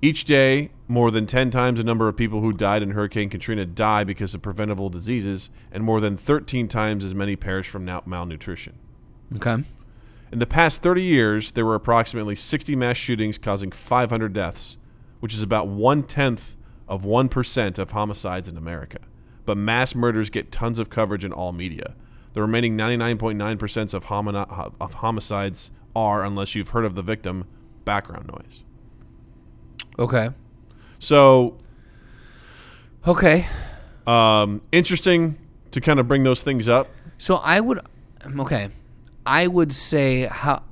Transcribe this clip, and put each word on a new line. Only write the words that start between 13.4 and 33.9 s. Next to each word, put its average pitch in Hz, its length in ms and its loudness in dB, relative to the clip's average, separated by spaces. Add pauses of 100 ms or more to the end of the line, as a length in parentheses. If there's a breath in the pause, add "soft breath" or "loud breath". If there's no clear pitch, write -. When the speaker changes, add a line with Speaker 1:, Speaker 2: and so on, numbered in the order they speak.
Speaker 1:
five 123 380 0
hundred 110 240 -2
deaths, - 440 -6 (440 soft breath)
which 110 120 -8
is 107 80 -6
about 107 260 0
one-tenth 127 880 0 (320 soft breath)
of 95 160 -6
one 117 240 2
percent 117 500 -2
of 95 140 -6
homicides 101 560 -6
in 85 100 -14
America. 82 420 -12 (460 soft breath)
But 101 120 -2
mass 117 380 0
murders 113 340 0
get - 220 -8
tons 117 280 -4
of 110 100 -4
coverage 101 360 -2
in 95 80 -8
all 90 180 -6
media. 87 440 -10 (380 soft breath)
The 110 80 -2
remaining 113 360 0
ninety-nine 117 400 0
point 110 200 -2
nine 104 200 -4
percent 107 360 -4
of 95 120 -6
homini-, 101 720 -6
of - 140 -8
homicides 104 800 -6 (220 soft breath)
are, 104 300 0
unless 98 320 -4
you've 104 140 -6
heard 117 160 0
of 95 100 -4
the 95 60 -8
victim, 95 440 -6 (380 soft breath)
background - 480 -6
noise. - 320 -20 (1300)
Speaker 2:
Okay. 120 320 0 (680 soft breath)
Speaker 1:
So, 131 580 8 (1500 soft breath)
Speaker 2:
Okay. 170 400 6 (580 loud breath)